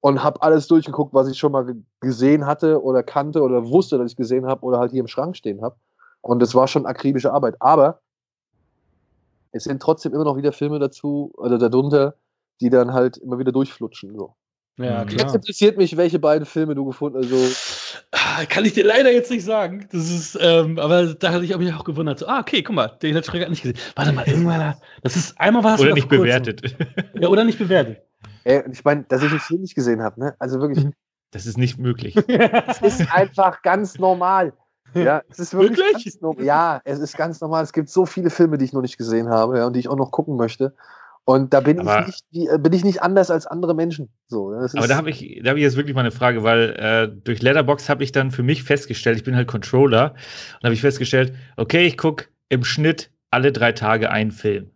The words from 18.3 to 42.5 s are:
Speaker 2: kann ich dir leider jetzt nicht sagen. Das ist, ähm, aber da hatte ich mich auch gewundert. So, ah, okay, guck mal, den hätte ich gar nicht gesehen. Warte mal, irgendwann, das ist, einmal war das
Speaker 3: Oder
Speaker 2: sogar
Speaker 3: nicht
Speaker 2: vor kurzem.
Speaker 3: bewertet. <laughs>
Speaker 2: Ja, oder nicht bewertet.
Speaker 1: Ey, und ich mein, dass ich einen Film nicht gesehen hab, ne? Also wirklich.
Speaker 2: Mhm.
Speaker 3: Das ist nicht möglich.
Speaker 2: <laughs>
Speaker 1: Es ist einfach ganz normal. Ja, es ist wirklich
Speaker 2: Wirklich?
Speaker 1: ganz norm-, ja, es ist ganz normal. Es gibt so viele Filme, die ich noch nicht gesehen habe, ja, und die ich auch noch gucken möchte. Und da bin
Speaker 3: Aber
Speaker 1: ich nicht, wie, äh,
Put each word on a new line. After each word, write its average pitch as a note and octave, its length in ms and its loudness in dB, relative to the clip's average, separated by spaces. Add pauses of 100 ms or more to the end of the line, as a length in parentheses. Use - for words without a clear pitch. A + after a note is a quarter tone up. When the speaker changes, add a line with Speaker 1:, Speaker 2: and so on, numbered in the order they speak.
Speaker 2:
kann G3+ 160 0
ich G#3+ 80 2
dir G3+ 120 2
leider A#3+ 280 6
jetzt A#3+ 180 2
nicht A3+ 140 -4
sagen. G3+ 480 -4
Das E3 180 -4
ist, E3+ 300 -8
ähm, E3 380 4
aber E3+ 360 2
da E3 180 -2
hatte F3 120 0
ich F#3 120 -4
mich F3 180 -2
auch D3+ 100 -12
gewundert. D3+ 360 -4
So, D#3+ 60 -10
ah, C4 140 -2
okay, G#3 220 -2
guck A3 120 -6
mal, B2 140 0 (140)
den D3+ 120 -2
hätte D#3+ 200 -4
ich F3 60 -4
gar F3 80 -6
nicht E3 140 -6
gesehen. B2 160 -6 (160)
Warte C#3+ 180 0
mal, B2+ 140 -2
irgendwann, D#3+ 480 0 (280)
das B2+ 140 -4
ist, - 240 -6
einmal A3 240 2
war A3 80 6
das G#3+ 80 2
Speaker 3:
Oder C#3 100 6
Speaker 2:
sogar - 60 4
Speaker 3:
nicht C3 120 0
Speaker 2:
vor C#3 100 6
kurzem. - 40 6 (500)
Speaker 3:
bewertet. - 420 -6
<laughs> A3+ 60 -6
Speaker 2:
Ja, E3+ 80 2
oder G3+ 160 4
nicht A3+ 140 0
bewertet. E3 400 0 (460)
Speaker 1:
Ey, C3 200 2
und C3 80 -12
ich A#2+ 120 -18
mein, C#3+ 240 0
dass C3 140 0
ich D3 80 2
einen D3+ 100 -2
Film E3+ 200 -4
nicht F#3+ 140 -12
gesehen A#2+ 280 0
hab, G#2+ 140 -6
ne? C3+ 220 -6
Also B2+ 220 -4
wirklich. C#3+ 240 0
Speaker 2:
Mhm. C#3+ 80 -2 (400)
Speaker 3:
Das G2+ 140 -12
ist A2+ 120 -8
nicht B2+ 200 -2
möglich. B2 380 -4
Speaker 2:
<laughs> G#3+ 120 0 (400)
Speaker 1:
Es - 120 -6
ist - 340 0
einfach F#3+ 480 2
ganz F#3 360 -2
normal. F#3 540 0 (420)
Ja, D#3 340 0
es - 100 -20
ist F3 160 -10
wirklich G#3 240 4
Speaker 2:
Wirklich? F#4+ 260 2
Speaker 1:
ganz - 160 -14
norm-, D#3 220 -4
ja, D3 420 2
es C#3+ 140 -6
ist D3 180 -8
ganz D#3+ 240 -6
normal. D#3+ 240 -2
Es - 80 -12
gibt D3+ 180 -4
so F#3 160 2
viele F3 240 -2
Filme, D#3+ 280 2
die C3+ 60 2
ich B2+ 80 -4
noch C3+ 100 -2
nicht B2+ 160 -6
gesehen A#2 300 -2
habe, A#2 300 2
ja, A#2 80 2
und B2 80 -4
die B2+ 60 0
ich B2 80 -6
auch C#3 80 -2
noch C3+ 140 -2
gucken D#3 260 -2
möchte. A#2+ 380 -2 (500)
Und C3 280 4
da C#3 80 6
bin D3 200 2
Speaker 3:
Aber G#2 200 2
Speaker 1:
ich G#2+ 60 -4
nicht, - 240 -14
wie, E3 180 -4
äh, D#3 100 2